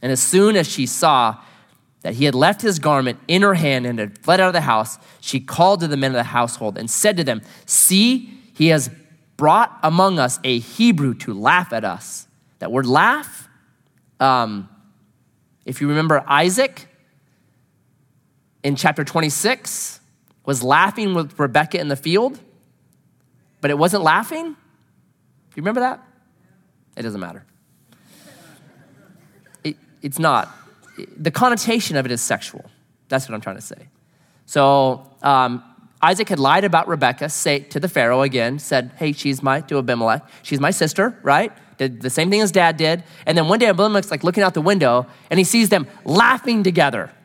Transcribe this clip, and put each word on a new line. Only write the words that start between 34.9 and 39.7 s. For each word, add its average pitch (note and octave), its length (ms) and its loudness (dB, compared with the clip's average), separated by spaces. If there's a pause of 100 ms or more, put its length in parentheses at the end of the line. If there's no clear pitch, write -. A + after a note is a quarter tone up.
um, B2+ 400 2 (380)
Isaac F#3 280 2
had F3 100 -2
lied C#3+ 240 4
about E3+ 240 0
Rebekah, C#3+ 440 -2
say, C#3+ 300 -2
to D3 200 -8
the F3+ 80 -6
Pharaoh C3 340 2
again, C3 380 -2
said, B2+ 360 -4
"Hey, D#3 140 -4
she's C#3 320 -6
my," C#3 200 0
to C#3+ 160 -4